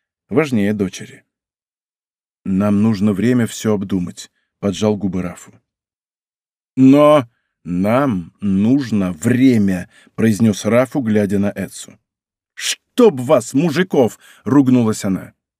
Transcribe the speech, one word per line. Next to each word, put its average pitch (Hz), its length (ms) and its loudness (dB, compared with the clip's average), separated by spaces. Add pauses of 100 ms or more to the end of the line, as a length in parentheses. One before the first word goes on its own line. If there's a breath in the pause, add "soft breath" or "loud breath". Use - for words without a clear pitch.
(280)
важнее 110 460 -2
дочери. - 500 -8 (1200)
«Нам 101 360 0
нужно 107 320 0
время 117 340 0
все - 260 -4
обдумать», 95 580 -6 (280)
поджал 101 380 -2
губы 92 240 -6
Рафу. - 320 -14 (1200)
«Но 139 520 6 (360)
нам 98 760 -2
нужно 104 720 0
время», 104 800 0 (260 soft breath)
произнес 110 500 0
Рафу, 127 360 0
глядя 104 380 0
на 101 160 -2
Эцу. - 440 -14 (540)
«Чтоб - 640 0
вас, 127 340 0
мужиков!» 147 640 0 (240 soft breath)
ругнулась 127 640 2
она. 95 280 -6 (260)